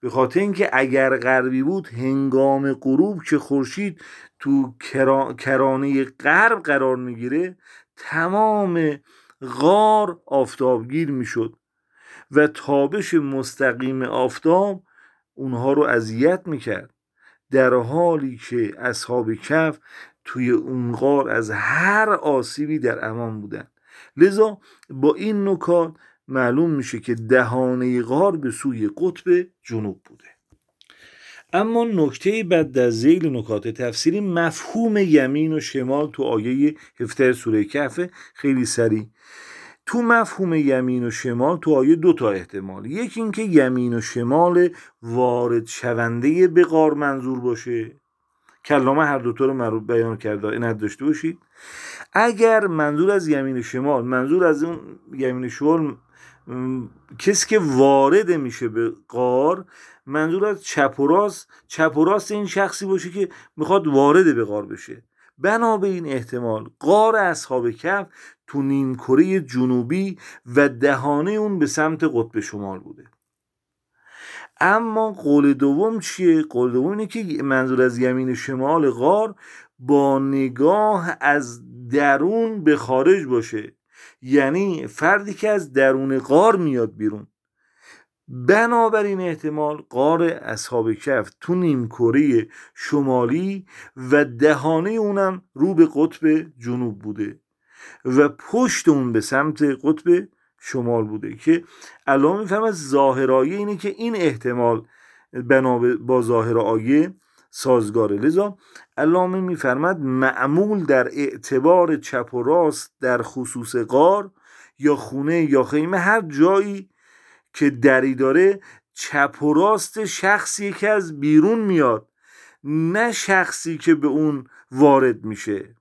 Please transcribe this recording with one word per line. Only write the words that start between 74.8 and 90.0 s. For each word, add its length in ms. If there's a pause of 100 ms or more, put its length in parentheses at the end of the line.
قول 400
دوم 480
چیه؟ 420
قول 300
دوم 180
اینه 160
که 360
منظور 400
از 160
یمین 320
و 40
شمال 560
غار 440 (440)
با 400
نگاه 1000
از 420 (260)
درون 760
به 120
خارج 480
باشه، 480 (500)
یعنی 640
فردی 480
که 140
از 240
درون 460
غار 380
میاد 400
بیرون. 300 (1040)
بنابراین 920
احتمال 560 (140)
غار 320